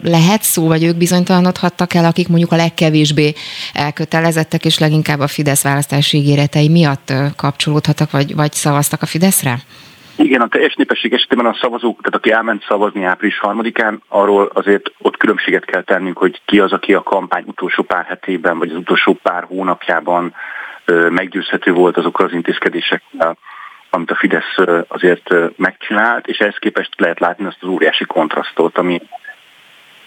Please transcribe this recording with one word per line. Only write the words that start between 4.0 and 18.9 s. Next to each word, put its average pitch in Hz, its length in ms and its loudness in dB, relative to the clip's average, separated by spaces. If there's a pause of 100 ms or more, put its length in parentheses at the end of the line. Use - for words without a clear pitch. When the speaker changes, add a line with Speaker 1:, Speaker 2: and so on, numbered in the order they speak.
Speaker 1:
és 160 140 2
leginkább 151 400 2
a 139 80 0
Fidesz 143 360 0
választási 143 540 0
ígéretei 143 520 2
miatt, 156 400 2
ö, 135 160 0 (100)
kapcsolódhattak, 147 760 -2
vagy, 143 240 -2
vagy 151 180 0
szavaztak 143 480 -2
a - 40 -4
Fideszre? 156 540 0 (560)
Speaker 2:
Igen, 131 260 4
a 113 60 2
teljes - 280 0
népesség - 380 -2
esetében 120 320 0
a 113 160 -2
szavazók, 120 400 -4
tehát - 140 -4
aki 107 160 0
elment 113 360 -2
szavazni 101 360 -2
április 92 360 -2
harmadikán, 110 680 -2
arról 101 460 2
azért 98 440 0
ott - 200 -2
különbséget 92 480 0
kell 90 180 -2
tennünk, 92 340 -2
hogy 90 280 0
ki 101 140 4
az, 95 120 2
aki 98 220 0
a 90 100 2
kampány 90 440 -2
utolsó - 360 -4
pár 90 220 -4
hetében, 90 520 -4
vagy 82 120 -4
az 80 80 -8
utolsó 87 360 0 (100)